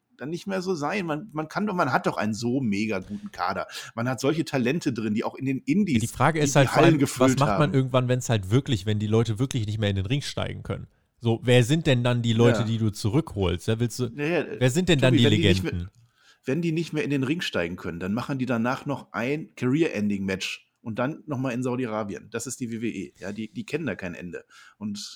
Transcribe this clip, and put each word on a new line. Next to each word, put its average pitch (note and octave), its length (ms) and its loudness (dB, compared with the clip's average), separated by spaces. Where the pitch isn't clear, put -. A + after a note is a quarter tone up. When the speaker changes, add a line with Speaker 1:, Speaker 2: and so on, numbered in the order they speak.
Speaker 1:
dann C3+ 140 -10
nicht E3+ 160 -8
mehr F#3+ 160 -2
so F#3 140 -2
sein. E3+ 300 -4
Man, D3 260 -6
man D#3 160 -6
kann G3 180 -2
doch, G#3 80 -4
man C#3+ 180 2
hat F#3 140 0
doch E3 100 0
einen G#2+ 180 -2
so A#2+ 260 -2
mega G#2 400 0
guten G2+ 320 -10
Kader. F2+ 340 -4
Man A#2 120 -2
hat C3 120 -4
solche D3+ 240 0
Talente C#3 480 0
drin, G#2+ 220 -2
die A2+ 100 0
auch - 100 -6
in C3 120 -8
den C3+ 120 -2
Indies D3+ 440 2
Speaker 2:
Die - 40 0
Frage D#3 320 2
Speaker 1:
die, D3+ 60 2
Speaker 2:
ist C#3 100 2
halt C#3 140 6
Speaker 1:
die - 40 -4
Speaker 2:
vor B2 100 0
Speaker 1:
Hallen - 20 8
Speaker 2:
allem, D#3+ 160 8
Speaker 1:
gefüllt C3 300 4
Speaker 2:
was B2+ 100 4
macht C3+ 180 2
man D3 120 4
Speaker 1:
haben. - 40 0
Speaker 2:
irgendwann, B2+ 320 2
wenn's B2+ 220 0
halt G2 220 0
wirklich, A2+ 360 2
wenn G#2+ 140 2
die G#2 80 0
Leute A2+ 320 2
wirklich B2+ 260 -2
nicht G#2+ 140 -4
mehr G2+ 100 2
in G2 60 0
den F#2+ 100 -2
Ring C#3 160 -2
steigen G2 400 -6
können? F#2+ 240 -8
So, A2+ 240 0
wer B2 220 6
sind D#3 240 2
denn B2 160 4
dann B2 180 2
die A#2 100 2
Leute, A#2 280 6
Speaker 1:
Ja. A#2 40 0
Speaker 2:
die A2+ 140 0
du A2 120 2
zurückholst? G2 760 0
Ja, A2 140 0
willst A#2+ 180 -2
du, A#2+ 160 -4
Speaker 1:
Ja, D3 120 -4
ja, E3 180 0
Speaker 2:
wer B2+ 100 4
sind F3 180 2
denn D#3 120 4
dann B2+ 100 4
Speaker 1:
Tobi, - 80 6
Speaker 2:
die A#2+ 60 6
Speaker 1:
wenn C#3 100 6
die G#2+ 100 4
nicht F#2+ 200 4
Speaker 2:
Legenden? F#2 180 -4
Speaker 1:
mehr, F2+ 80 -10
wenn C#3+ 160 -2
die E3+ 120 0
nicht D#3+ 200 -4
mehr D3+ 120 -2
in C3+ 60 -4
den C#3 120 0
Ring D#3 180 -2
steigen F2 360 -2
können, E2+ 240 -8
dann F#2+ 140 -2
machen B2 240 -4
die B2+ 80 -2
danach A#2+ 380 -2
noch - 280 -8
ein C3+ 420 -4
Career-Ending-Match G#2 1120 -2
und A2+ 180 -8
dann B2+ 280 -4
nochmal C3 280 -4
in B2 80 -4
Saudi-Arabien. A2 720 -4
Das A#2 160 -6
ist - 100 -10
die B2 140 -6
W A2 80 -8
W A#2 80 -4
E. E2 280 -8
Ja, F#2 140 -10
die, A2 220 -10
die A#2+ 120 -10
kennen D#3 220 -6
da G2 80 -2
kein F2 200 -8
Ende. D#2+ 300 -12
Und G#2 400 -10